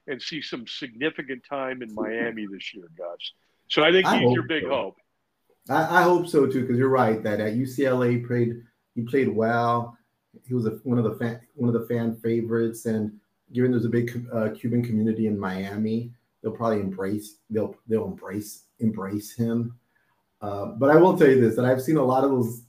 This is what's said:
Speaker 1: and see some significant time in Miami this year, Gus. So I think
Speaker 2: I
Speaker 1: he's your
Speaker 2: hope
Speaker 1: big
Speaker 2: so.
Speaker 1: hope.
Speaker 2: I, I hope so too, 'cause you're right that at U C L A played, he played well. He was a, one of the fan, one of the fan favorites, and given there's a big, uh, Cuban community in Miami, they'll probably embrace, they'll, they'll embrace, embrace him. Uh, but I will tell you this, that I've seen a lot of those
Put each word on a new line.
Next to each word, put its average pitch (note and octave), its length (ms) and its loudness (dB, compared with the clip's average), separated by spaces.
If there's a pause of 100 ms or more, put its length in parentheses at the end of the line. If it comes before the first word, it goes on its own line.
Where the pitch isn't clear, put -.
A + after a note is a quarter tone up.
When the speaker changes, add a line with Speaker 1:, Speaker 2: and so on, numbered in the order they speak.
Speaker 1:
and C3 140 -8
see - 220 -8
some B2 240 -10
significant C3 800 -8
time C3 340 -8
in A2 120 -14
Miami A2 520 -6
this F#2+ 280 -12
year, F2+ 220 -20
Gus. F2 360 -12 (360)
So D#3 140 0
I D#3+ 100 6
think F#3 140 4
Speaker 2:
I - 120 4
Speaker 1:
he's B2 120 4
your B2 120 2
Speaker 2:
hope - 60 -8
Speaker 1:
big D3+ 160 -2
Speaker 2:
so. B2+ 40 -6
Speaker 1:
hope. A2 280 -4 (720)
Speaker 2:
I, D#3+ 320 2
I - 20 8
hope F3 240 4
so C#3 200 4
too, B2+ 200 0
'cause A#2+ 100 0
you're C3 120 4
right A2+ 340 4
that G#2+ 180 -2
at G#2+ 140 -2
U B2+ 120 0
C C3+ 200 0
L B2+ 180 2
A A#2+ 140 2
played, A#2+ 440 -2 (320)
he A#2+ 80 -4
played A#2+ 260 0
well. A#2 680 0 (500)
He B2 60 -10
was A#2 140 0
a, G#2+ 40 -2 (120)
one B2 160 0
of A2+ 60 2
the G#2+ 100 -2
fan, A#2 260 -6 (140)
one A#2+ 200 0
of A2+ 60 0
the A#2 60 -8
fan A#2 300 -2
favorites, A2+ 720 -2
and G#2+ 320 -4 (340)
given B2 180 2
there's A#2+ 140 0
a A#2 40 -2
big, A#2+ 440 -2
uh, A2 180 0
Cuban A#2+ 340 -2
community A2 440 0
in G#2 100 -2
Miami, G#2 720 -4 (300)
they'll A2 100 -4
probably A2 280 0
embrace, F#2+ 560 -6 (120)
they'll, G#2+ 260 -4 (140)
they'll G#2+ 180 0
embrace, F#2+ 580 -10 (160)
embrace G#2 540 -4
him. A#2 420 -4 (640)
Uh, G2+ 260 -8
but C3+ 240 0
I D#3 60 10
will F3 220 8
tell D3+ 100 8
you C3 120 8
this, A2 160 4
that B2 80 2
I've B2+ 180 2
seen D#3 140 0
a C#3+ 60 2
lot B2+ 220 2
of C#3 60 2
those B2 380 -2